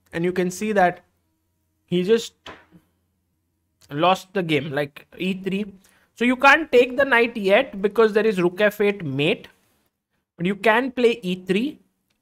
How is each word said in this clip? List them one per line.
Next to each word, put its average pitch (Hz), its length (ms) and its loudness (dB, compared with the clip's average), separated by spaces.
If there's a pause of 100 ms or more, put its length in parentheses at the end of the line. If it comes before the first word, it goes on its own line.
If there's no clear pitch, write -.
(120)
and 165 120 -4
you 180 80 0
can 180 180 -2
see 214 220 -6
that 180 280 0 (840)
he 180 160 -2
just 220 320 0 (1600)
lost 170 420 -2
the 196 100 -2
game, 156 280 -2
like, 143 360 -8 (120)
E 185 160 -4
three. 190 380 -8 (420)
So 233 100 -4
you 254 120 2
can't 277 340 4
take 247 260 4
the 277 80 2
knight 240 320 0
yet 202 440 0
because 214 320 2
there 214 140 2
is 196 140 0
rook 175 200 -2
F 208 200 0
eight 202 240 -2
mate, 143 440 -4 (880)
but 170 100 -6
you 196 80 -2
can 226 360 0
play 240 320 0
E 180 220 -6
three. 220 340 -4 (420)